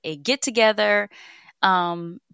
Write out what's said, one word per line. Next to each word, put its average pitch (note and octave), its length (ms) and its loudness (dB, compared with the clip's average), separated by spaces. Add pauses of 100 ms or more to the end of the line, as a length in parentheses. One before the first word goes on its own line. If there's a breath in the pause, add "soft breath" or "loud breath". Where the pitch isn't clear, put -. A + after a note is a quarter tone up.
a D#3+ 120 -8
get A#3 240 -2
together. G#3+ 720 2 (520 loud breath)
Um, F3 580 0 (140)